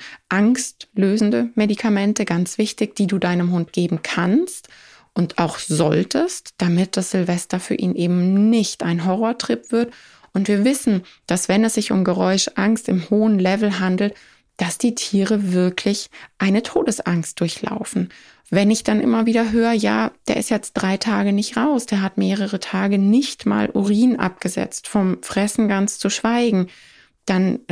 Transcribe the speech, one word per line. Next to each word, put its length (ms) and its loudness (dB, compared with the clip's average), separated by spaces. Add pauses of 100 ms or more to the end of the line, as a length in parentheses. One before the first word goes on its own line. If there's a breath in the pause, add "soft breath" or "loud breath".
(300 loud breath)
angstlösende 1300 0
Medikamente, 680 0
ganz 340 -2
wichtig, 380 -2
die 120 2
du 100 0
deinem 340 0
Hund 220 -2
geben 300 0
kannst 680 0 (440 loud breath)
und 240 -2
auch 200 -2
solltest, 1000 0
damit 360 0
das 160 -4
Silvester 480 -2
für 160 -4
ihn 180 -2
eben 560 2
nicht 340 0
ein 200 -2
Horrortrip 720 -2
wird. 200 0 (380 loud breath)
Und 160 0
wir 160 2
wissen, 380 2 (260 loud breath)
dass 220 -2
wenn 160 4
es 80 0
sich 180 -2
um 140 2
Geräuschangst 800 0
im 220 0
hohen 280 4
Level 440 0
handelt, 340 0 (400 loud breath)
dass 220 -4
die 180 0
Tiere 560 0
wirklich 580 0 (280 loud breath)
eine 260 2
Todesangst 800 -2
durchlaufen. 680 -4 (420 loud breath)
Wenn 180 4
ich 140 0
dann 180 0
immer 240 2
wieder 260 2
höre, 200 2
„Ja, 400 0 (160)
der 100 0
ist 140 -4
jetzt 220 -4
drei 240 0
Tage 360 0
nicht 240 -2
raus, 300 0
der 160 0
hat 160 -2
mehrere 400 0
Tage 400 -2
nicht 480 2
mal 240 0
Urin 480 2
abgesetzt, 680 -6
vom 360 0
Fressen 440 -2
ganz 300 0
zu 140 -2
schweigen“, 560 0 (580 loud breath)
dann 360 0 (100)